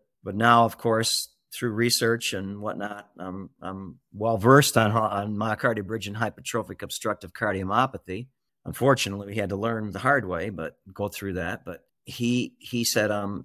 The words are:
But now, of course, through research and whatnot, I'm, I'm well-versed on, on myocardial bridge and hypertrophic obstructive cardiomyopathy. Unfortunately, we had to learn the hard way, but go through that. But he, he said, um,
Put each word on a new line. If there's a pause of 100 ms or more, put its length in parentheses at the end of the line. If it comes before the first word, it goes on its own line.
(240)
But
now,
of
course, (240)
through
research
and
whatnot,
I'm, (120)
I'm (140)
well-versed
on,
on
myocardial
bridge
and
hypertrophic
obstructive
cardiomyopathy. (360)
Unfortunately,
we
had
to
learn
the
hard
way,
but (160)
go
through
that.
But (220)
he,
he
said,
um,